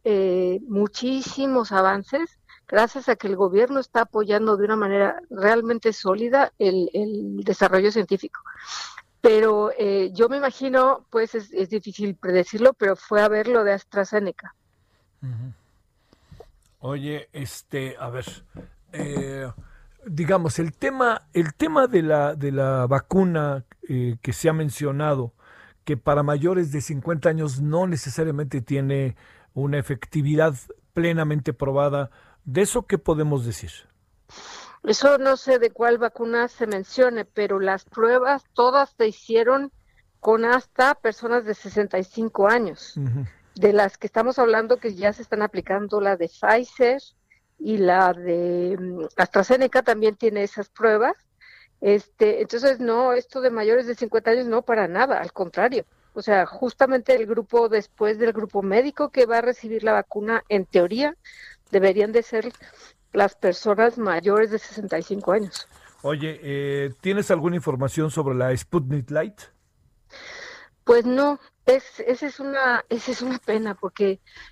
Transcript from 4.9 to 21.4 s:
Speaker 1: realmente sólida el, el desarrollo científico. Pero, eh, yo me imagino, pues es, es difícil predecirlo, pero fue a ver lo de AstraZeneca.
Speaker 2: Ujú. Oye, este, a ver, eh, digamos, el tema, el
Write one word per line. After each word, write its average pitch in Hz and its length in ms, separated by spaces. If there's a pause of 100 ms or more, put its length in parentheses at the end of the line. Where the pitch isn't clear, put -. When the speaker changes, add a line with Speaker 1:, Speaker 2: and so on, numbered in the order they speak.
Speaker 1:
realmente 226 640
sólida 233 680
el, 185 340
el 202 480
desarrollo 196 480
científico. 202 500 (800)
Pero, 214 560
eh, 196 380
yo 226 140
me 269 80
imagino, 262 720
pues 226 240
es, 214 180
es 190 160
difícil 202 460
predecirlo, 196 600
pero 196 200
fue 208 280
a 214 60
ver 214 200
lo 233 160
de 202 80
AstraZeneca. 196 800 (640)
Speaker 2:
Ujú. 123 320 (1300)
Oye, 143 540
este, 131 640
a 127 100
ver, 123 360 (480)
eh, 139 580 (560)
digamos, 170 520
el 160 140
tema, 262 600
el 165 200